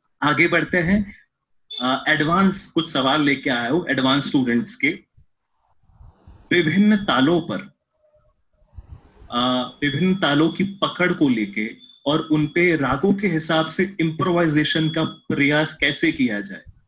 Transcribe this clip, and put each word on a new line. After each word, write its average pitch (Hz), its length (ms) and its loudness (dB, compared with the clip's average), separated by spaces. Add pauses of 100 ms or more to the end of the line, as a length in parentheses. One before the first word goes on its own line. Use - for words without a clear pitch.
(240)
आगे 147 240 2
बढ़ते 170 300 0
हैं। 196 380 0 (640)
अ, 131 260 -2
एडवांस 165 600 2
कुछ 160 240 -4
सवाल 139 300 0
लेके 143 280 0
आया 120 200 -2
हूं, 156 220 -2
एडवांस 131 360 0
स्टूडेंट्स 120 480 0
के। 160 240 -4 (1500)
विभिन्न 180 460 2
तालों 151 440 2
पर, 104 160 -8 (1700)
अ, 123 80 -2 (440)
विभिन्न 156 320 2
तालों 151 340 2
की 175 140 -2
पकड़ 175 500 -2
को 151 160 2
लेके 110 460 -2 (300)
और 147 140 2
उन 156 280 0
पे 175 280 2
रागों 139 380 2
के 202 140 -2
हिसाब 160 380 0
से - 340 -4
improvisation 160 880 0
का 160 140 -2
प्रयास 151 680 -2
कैसे 147 380 0
किया 113 280 -2
जाए? 98 300 -14 (180)